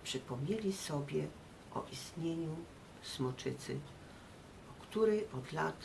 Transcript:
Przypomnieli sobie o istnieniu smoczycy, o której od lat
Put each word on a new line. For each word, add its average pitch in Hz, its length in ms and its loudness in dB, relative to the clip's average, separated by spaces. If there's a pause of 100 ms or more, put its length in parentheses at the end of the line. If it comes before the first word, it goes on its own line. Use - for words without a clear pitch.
Przypomnieli 156 680 2
sobie 151 540 2 (460)
o - 180 -2
istnieniu 165 640 0 (460)
smoczycy, 131 800 0 (920)
o - 120 -14
której 214 480 6
od 131 200 -4
lat 151 340 4